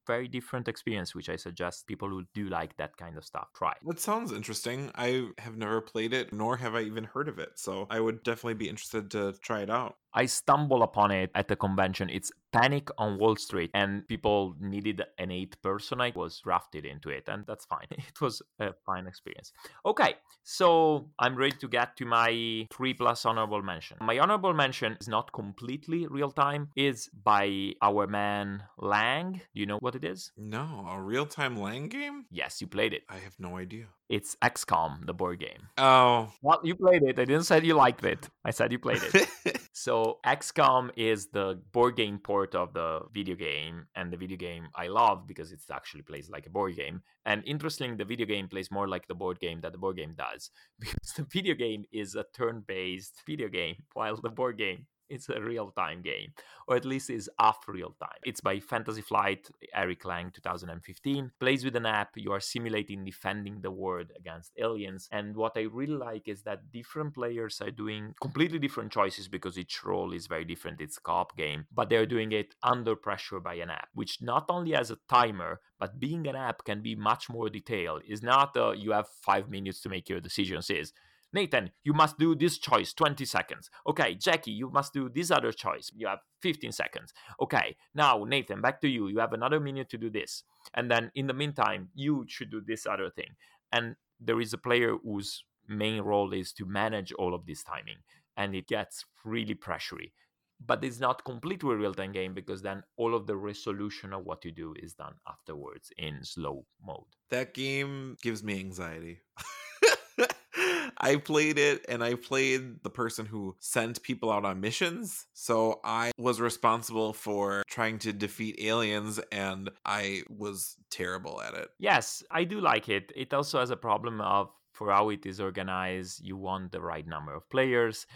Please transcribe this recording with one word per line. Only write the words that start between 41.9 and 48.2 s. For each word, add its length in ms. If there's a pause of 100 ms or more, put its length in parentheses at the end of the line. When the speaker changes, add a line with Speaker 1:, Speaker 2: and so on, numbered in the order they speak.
Speaker 1:
game 240
port 340
of 200
the 260 (120)
video 220
game, 520 (100)
and 160
the 40
video 200
game 400
I 100
love 400
because 240
it 100 (120)
actually 300
plays 280
like 160
a 40
board 260
game. 260 (240)
And 180
interestingly, 520
the 80
video 220